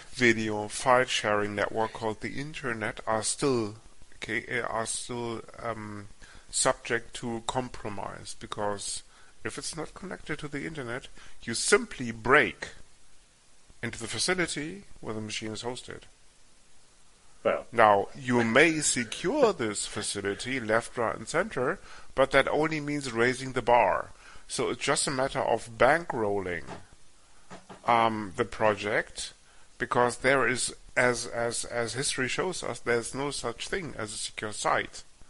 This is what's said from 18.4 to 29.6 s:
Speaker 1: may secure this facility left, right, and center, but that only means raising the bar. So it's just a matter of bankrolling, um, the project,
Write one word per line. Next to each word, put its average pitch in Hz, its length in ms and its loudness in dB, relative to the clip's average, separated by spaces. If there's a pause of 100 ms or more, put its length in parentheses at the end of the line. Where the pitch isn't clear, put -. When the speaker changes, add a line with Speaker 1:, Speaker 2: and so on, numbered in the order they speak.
Speaker 1:
may 151 340 6
secure 202 720 2
this 113 320 -2
facility 101 760 -4
left, 113 380 2
right, 113 180 0
and 113 120 -10
center, 160 520 -2 (360)
but 135 160 4
that 139 180 6
only 156 320 2
means 143 320 -4
raising 123 400 2
the 123 80 0
bar. 107 500 6 (380)
So 117 200 0
it's 123 140 -2
just 151 240 2
a 160 40 0
matter 135 280 0
of 113 380 0
bankrolling, 104 840 2 (1200)
um, 113 500 2
the 120 100 0
project, 107 880 -2 (440)